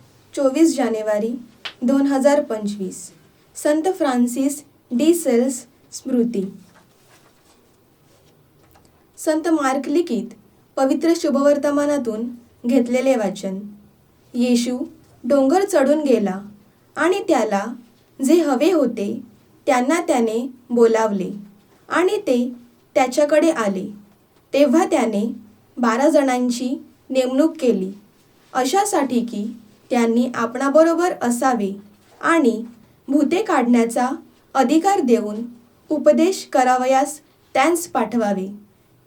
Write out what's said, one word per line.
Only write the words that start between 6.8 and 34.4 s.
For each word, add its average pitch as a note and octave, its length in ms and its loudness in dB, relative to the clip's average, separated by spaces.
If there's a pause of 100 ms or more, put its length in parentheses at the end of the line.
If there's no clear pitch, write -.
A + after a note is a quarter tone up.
संत D#4 300 -2
मार्क C#4+ 420 0
लिखित C#4+ 360 -2 (500)
पवित्र D4 400 0
शुभवर्तमानातून C#4+ 1120 0 (380)
घेतलेले B3+ 480 2
वाचन. F#3+ 440 -6 (760)
येशू B3 440 0 (460)
डोंगर C#4+ 420 4
चढून D4+ 380 2
गेला G3+ 380 0 (540)
आणि E4+ 320 0
त्याला G#3+ 380 0 (600)
जे D4 80 4
हवे D4 380 2
होते A3+ 500 -2 (440)
त्यांना C4+ 360 2
त्याने A#3+ 500 -2 (180)
बोलावले A3 640 2 (580)
आणि F#4 280 0
ते B3 340 -2 (440)
त्याच्याकडे D4 540 2
आले. G3+ 380 -4 (680)
तेव्हा C#4+ 320 4
त्याने A3+ 500 -2 (420)
बारा A#3+ 320 2
जणांची B3 760 0 (260)
नेमणूक C4 500 0
केली, G3+ 320 -2 (640)
अशासाठी C4+ 680 0
की G3+ 280 -6 (420)
त्यांनी A#3+ 460 0
आपणाबरोबर D4 840 2
असावे A#3+ 600 -2 (400)
आणि C4 440 2 (420)
भूते D#4 360 0
काढण्याचा A#3+ 640 0 (440)